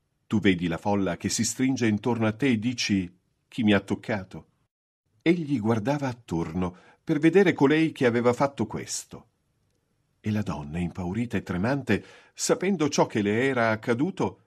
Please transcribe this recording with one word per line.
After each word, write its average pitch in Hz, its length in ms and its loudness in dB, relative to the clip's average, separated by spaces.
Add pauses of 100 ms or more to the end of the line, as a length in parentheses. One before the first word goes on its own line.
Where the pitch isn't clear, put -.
(260)
"Tu 110 140 0
vedi 90 280 2
la 82 120 -4
folla 98 360 -2
che 101 140 -6
si 113 160 -2
stringe 127 420 0
intorno 110 400 0
a 107 60 0
te 139 140 -2
e 120 120 2
dici: 104 500 -2 (380)
'Chi - 160 -4
mi 104 100 6
ha 98 60 6
toccato?'" 95 680 -6 (760)
Egli 156 380 0
guardava 117 480 0
attorno 87 680 -6 (280)
per 156 160 -2
vedere 165 340 6
colei 156 400 4
che 135 120 0
aveva 120 280 2
fatto 127 320 0
questo. - 640 -10 (920)
E - 100 -6
la 107 120 0
donna, 73 360 -8
impaurita 92 600 -4
e 87 60 -4
tremante, 104 600 -2 (300)
sapendo 165 560 0
ciò 156 160 2
che - 160 -2
le 104 240 2
era 123 240 2
accaduto, 120 760 -2